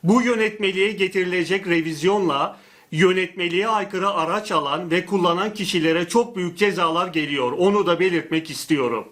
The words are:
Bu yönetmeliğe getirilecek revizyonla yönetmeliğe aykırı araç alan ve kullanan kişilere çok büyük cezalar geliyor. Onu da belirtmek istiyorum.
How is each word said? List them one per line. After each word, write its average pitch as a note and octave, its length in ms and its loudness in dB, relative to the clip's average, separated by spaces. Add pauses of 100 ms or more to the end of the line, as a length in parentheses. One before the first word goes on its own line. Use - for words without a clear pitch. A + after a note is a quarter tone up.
Bu A3 180 6
yönetmeliğe G#3+ 680 0
getirilecek F#3 760 -2
revizyonla E3 880 0 (340)
yönetmeliğe F3+ 760 0
aykırı G3 420 0
araç F3+ 420 -2
alan D#3 400 -2
ve F3 140 0
kullanan F3+ 480 0
kişilere E3 540 0
çok A#3 280 0
büyük F3 220 -6
cezalar F3 500 2
geliyor. C#3+ 440 -2
Onu F#3 360 2
da E3+ 120 2
belirtmek D#3+ 500 -2
istiyorum. B2 640 -2